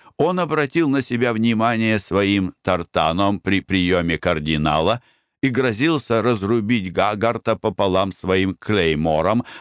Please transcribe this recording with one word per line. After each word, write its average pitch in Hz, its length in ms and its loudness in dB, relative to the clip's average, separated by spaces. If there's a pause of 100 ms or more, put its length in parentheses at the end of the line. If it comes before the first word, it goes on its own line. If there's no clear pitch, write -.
(180)
Он 180 220 0
обратил 151 480 0
на 135 140 2
себя 120 300 -2
внимание 113 640 2
своим 98 640 0
тартаном 87 760 0
при 98 220 0
приёме 87 580 0
кардинала 78 840 0 (400)
и 135 80 0
грозился 123 720 0
разрубить 107 680 0
Гагарта 107 640 -2
пополам 95 580 0
своим 95 420 0
клеймором 82 920 0 (160)